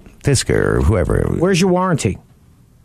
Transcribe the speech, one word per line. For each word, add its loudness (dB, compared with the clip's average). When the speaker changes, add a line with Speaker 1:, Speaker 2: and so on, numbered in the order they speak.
Speaker 1:
Fisker 0
or 0
whoever. 0
Speaker 2:
Where's 0
your 2
warranty? -2